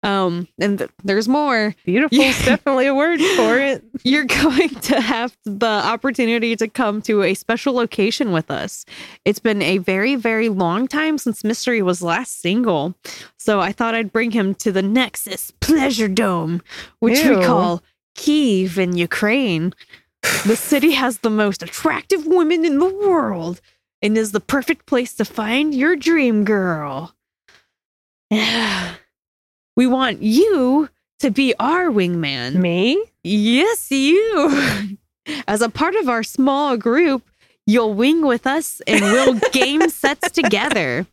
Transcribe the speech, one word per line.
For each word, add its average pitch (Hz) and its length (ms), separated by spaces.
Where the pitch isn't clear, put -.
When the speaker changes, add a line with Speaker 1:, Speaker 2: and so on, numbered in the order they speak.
Speaker 1:
Um, 185 460
and 202 180
th-, 151 120
there's 202 260
more. 254 460
Speaker 2:
Beautiful 247 320
Speaker 1:
You 302 60
Speaker 2:
is 262 200
definitely 262 440
a 277 60
word 302 260
for 226 200
it. 269 260
Speaker 1:
<laughs> - 100
You're 277 220
going 294 440
to 269 300
have 233 340
the 208 220
opportunity 226 880
to 226 120
come 214 340
to 208 200
a 185 100
special 233 400
location 226 600
with 160 180
us. - 340
It's 208 140
been 208 240
a 185 160
very, 190 380
very 226 340
long 190 380
time 311 280
since - 260
Mystery 226 380
was 180 220
last 180 400
single. 180 520
So 208 220
I 185 120
thought 226 220
I'd 226 180
bring 226 200
him 202 240
to - 160
the 190 100
Nexus 208 800
Pleasure 269 480
Dome, 180 520
which 240 240
we 269 60
Speaker 2:
Ew. 196 120
Speaker 1:
call 175 400
Kyiv 202 640
in 180 180
Ukraine. 185 800
The 220 100
city 294 360
has 262 260
the 233 100
most 214 340
attractive - 640
women 330 380
in 285 140
the 349 100
world 254 720
and 208 160
is 220 160
the 208 80
perfect - 460
place 247 300
to 220 100
find 262 480
your 294 220
dream 269 500
girl. 165 720
<sighs> - 1120
We 247 100
want 254 360
you 269 680
to 269 100
be 262 280
our 330 320
wingman. 160 640
Speaker 2:
Me? 185 480
Speaker 1:
Yes, 233 680
you. 277 1080
<laughs> 294 320
As 208 120
a 233 80
part 330 280
of 370 120
our 233 140
small 269 540
group, 262 460
you'll 214 280
wing 294 300
with 240 220
us 285 400
and 214 160
we'll 254 320
Speaker 2:
<laughs> 226 180
Speaker 1:
game 311 380
sets - 400
together. 202 840